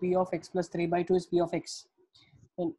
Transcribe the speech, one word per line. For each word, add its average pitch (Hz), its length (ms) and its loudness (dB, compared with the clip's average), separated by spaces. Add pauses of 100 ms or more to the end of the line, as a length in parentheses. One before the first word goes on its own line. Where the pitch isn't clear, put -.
P 180 140 2
of 185 180 0
x 160 200 -6
plus 180 180 -2
three 170 200 -2
by 175 120 2
two 185 140 2
is 175 80 -2
P 175 160 2
of 165 120 0
x - 220 -6 (840)
and 170 180 -2